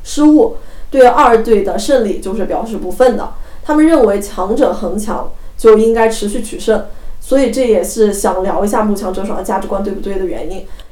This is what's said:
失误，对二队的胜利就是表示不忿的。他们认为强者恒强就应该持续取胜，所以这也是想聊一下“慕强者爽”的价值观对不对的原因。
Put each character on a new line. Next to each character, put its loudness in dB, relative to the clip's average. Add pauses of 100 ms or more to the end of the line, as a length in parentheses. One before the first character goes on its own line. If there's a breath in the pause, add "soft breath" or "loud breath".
失 -2
误， 6 (340 loud breath)
对 6
二 4
队 2
的 -2
胜 0
利 -2
就 -6
是 -2
表 -4
示 -8
不 -6
忿 2
的。 -6 (340 soft breath)
他 -2
们 6
认 6
为 2
强 -4
者 2
恒 -4
强 -4 (260 soft breath)
就 8
应 2
该 2
持 -4
续 -4
取 -10
胜， 0 (360 loud breath)
所 -2
以 2
这 -2
也 2
是 2
想 -2
聊 -2
一 0
下 0
“慕 0
强 -4
者 -6
爽” -4
的 -6
价 -4
值 -6
观 -4
对 -4
不 -8
对 -4
的 -4
原 -6
因。 -8 (280 soft breath)